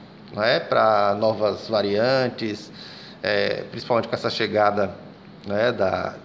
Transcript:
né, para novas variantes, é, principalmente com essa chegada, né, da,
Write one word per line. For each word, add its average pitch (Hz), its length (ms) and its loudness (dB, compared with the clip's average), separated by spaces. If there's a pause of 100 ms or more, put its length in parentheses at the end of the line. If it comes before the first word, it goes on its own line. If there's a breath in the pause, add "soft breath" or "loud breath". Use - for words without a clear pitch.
(320)
né, 117 280 2
para 107 560 4
novas 104 520 0
variantes, 110 1040 0 (520 loud breath)
é, 101 480 0
principalmente 117 360 -2
com - 60 -4
essa 120 160 -2
chegada, 104 640 2 (520)
né, 104 240 2
da, 92 420 0 (120)